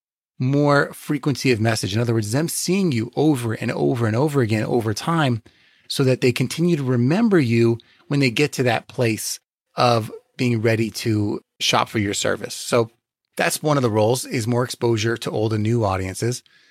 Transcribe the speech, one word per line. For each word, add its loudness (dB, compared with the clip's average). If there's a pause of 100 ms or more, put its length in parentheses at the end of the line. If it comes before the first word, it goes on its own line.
(380)
more 2
frequency -2
of 2
message. 0
In 0
other 0
words, -2
them 0
seeing 0
you -2
over 2
and -4
over 0
and 0
over 0
again 2
over 0
time 0 (460)
so -2
that 2
they 4
continue 0
to -4
remember 2
you 4 (300)
when 0
they 2
get 0
to -4
that 0
place -2 (360)
of 2 (280)
being 0
ready 2
to -2 (180)
shop 0
for -2
your 0
service. -4
So 0 (460)
that's -2
one 0
of 0
the 0
roles, 2
is -6
more 0
exposure -2
to -6
old -2
and 0
new 0
audiences. -4 (280)